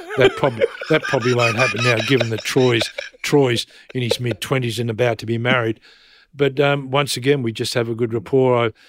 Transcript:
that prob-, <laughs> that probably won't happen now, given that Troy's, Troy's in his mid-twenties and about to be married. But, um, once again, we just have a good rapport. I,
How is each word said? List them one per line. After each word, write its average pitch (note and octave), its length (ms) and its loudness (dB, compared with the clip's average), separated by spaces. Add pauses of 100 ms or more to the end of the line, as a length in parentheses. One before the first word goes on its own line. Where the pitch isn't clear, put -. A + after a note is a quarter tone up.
(160)
that - 200 4
prob-, B2 240 0 (140)
<laughs> - 160 -6
that D#3 120 2
probably B2 320 0
won't A#2 220 2
happen B2 280 0
now, B2 120 4 (120)
given A#2 220 2
that A2 120 -4
Troy's, B2 480 2 (320)
Troy's C3 440 2 (280)
in B2+ 80 -4
his A#2 160 0
mid-twenties A#2+ 640 -4
and A#2 100 -2
about A#2 280 0
to A2+ 80 -12
be A#2 120 -2
married. A#2 400 0 (560)
But, C#3 260 0
um, C#3+ 300 0
once C#3 260 0
again, C3+ 260 0
we A2+ 100 -2
just A2+ 220 -4
have A#2+ 140 0
a A#2 60 -4
good A2+ 200 -2
rapport. B2 520 2
I, G#2+ 60 -2 (160)